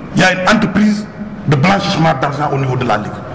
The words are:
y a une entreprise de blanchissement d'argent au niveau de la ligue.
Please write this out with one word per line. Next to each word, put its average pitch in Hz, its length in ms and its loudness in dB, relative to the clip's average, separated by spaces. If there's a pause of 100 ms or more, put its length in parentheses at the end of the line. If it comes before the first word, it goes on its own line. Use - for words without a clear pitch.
(160)
y - 80 4
a 185 100 4
une 185 220 2
entreprise 214 500 2 (420)
de 151 80 4
blanchissement 165 680 2
d'argent 143 320 -2
au 139 40 0
niveau 131 200 -2
de 120 80 -2
la 107 120 2
ligue. 104 140 -6 (240)